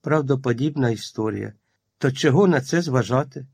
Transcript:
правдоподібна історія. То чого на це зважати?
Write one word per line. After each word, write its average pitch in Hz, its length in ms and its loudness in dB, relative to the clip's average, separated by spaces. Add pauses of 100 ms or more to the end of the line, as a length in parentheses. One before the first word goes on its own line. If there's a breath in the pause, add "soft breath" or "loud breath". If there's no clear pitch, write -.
правдоподібна 135 880 0
історія. 107 640 -6 (460)
То 135 120 2
чого 147 360 4
на 156 140 4
це 165 200 -2
зважати? 131 720 -2